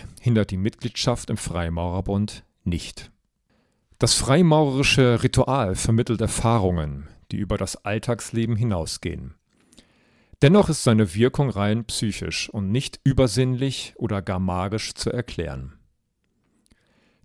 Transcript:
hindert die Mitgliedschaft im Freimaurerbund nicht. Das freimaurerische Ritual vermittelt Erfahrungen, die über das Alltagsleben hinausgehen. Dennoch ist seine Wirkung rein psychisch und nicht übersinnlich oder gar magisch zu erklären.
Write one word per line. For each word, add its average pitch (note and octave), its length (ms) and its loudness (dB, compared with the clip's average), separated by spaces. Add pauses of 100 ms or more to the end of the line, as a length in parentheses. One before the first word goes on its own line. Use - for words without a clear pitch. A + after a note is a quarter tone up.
(220)
hindert A2 300 2
die F#2+ 60 -4
Mitgliedschaft A#2 760 -4
im A2 60 -2
Freimaurerbund F2 1080 -4 (200)
nicht. - 480 -6 (880)
Das - 160 2
freimaurerische C#3 1080 4
Ritual B2+ 500 2
vermittelt A2+ 480 0
Erfahrungen, F2+ 840 0 (240)
die F#2+ 60 -4
über G2 200 -4
das - 260 -6
Alltagsleben A2+ 720 -4
hinausgehen. E2+ 800 -4 (1080)
Dennoch F3+ 280 8
ist - 160 -2
seine A2 300 4
Wirkung C3 340 2
rein G#2 340 0
psychisch - 680 -6
und G2 220 -4
nicht - 320 -4
übersinnlich B2+ 920 0
oder G2+ 240 -4
gar F#2 180 -4
magisch F#2 540 -4
zu - 180 -6
erklären. C#2+ 640 -8 (1500)